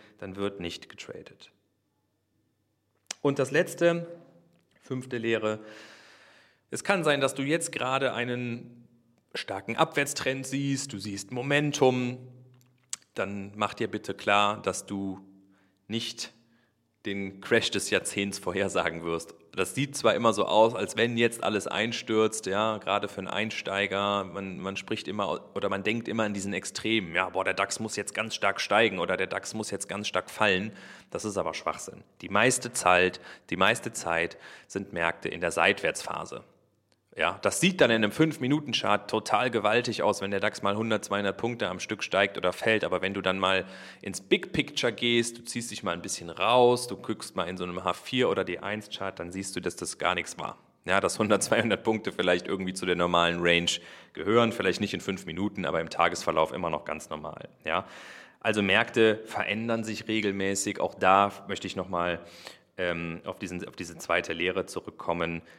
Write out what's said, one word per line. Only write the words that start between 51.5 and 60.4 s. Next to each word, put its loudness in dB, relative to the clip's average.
Punkte 0
vielleicht 2
irgendwie -2
zu -6
der 2
normalen 4
Range 4
gehören, 4
vielleicht 0
nicht -2
in -4
fünf -6
Minuten, -4
aber 0
im -4
Tagesverlauf 2
immer -4
noch -4
ganz -8
normal. -10
Ja, 0
also 2
Märkte 4
verändern -2
sich -8
regelmäßig. 0